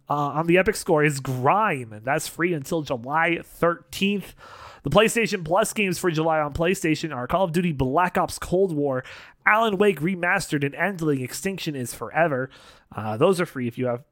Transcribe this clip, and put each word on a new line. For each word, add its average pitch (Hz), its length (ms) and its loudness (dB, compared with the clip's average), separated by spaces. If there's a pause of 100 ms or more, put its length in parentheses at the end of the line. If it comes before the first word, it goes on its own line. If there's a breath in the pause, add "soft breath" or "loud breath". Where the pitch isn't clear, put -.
(100)
uh, 143 40 -2
on 147 320 -2
the 170 120 6
Epic 190 180 2
Store 156 260 2
is 147 180 2
Grime, 135 720 0
and 107 120 -16
that's 147 240 -2
free 175 240 -2
until 160 300 -4
July 147 600 -2
thirteenth. 180 920 -2 (480 loud breath)
The 139 80 -4
PlayStation 202 540 4
Plus 185 300 0
games 190 240 -2
for 185 120 0
July 160 300 2
on 147 140 -4
PlayStation 165 600 -2
are 123 120 -8
Call 175 180 0
of 170 80 0
Duty 175 200 0
Black 139 460 0
Ops 165 200 -2
Cold 180 360 0
War, 139 300 -2 (420 loud breath)
Alan 214 320 4
Wake 202 220 4
Remastered, 175 640 0
and 143 100 -2
Endling 160 480 0
Extinction 165 540 -6
is 123 180 -6
Forever. 135 560 -2 (440 soft breath)
Uh, 107 220 -4
those 175 240 4
are 170 60 -2
free 123 220 -6
if 117 100 -8
you 127 80 -2
have 123 260 -4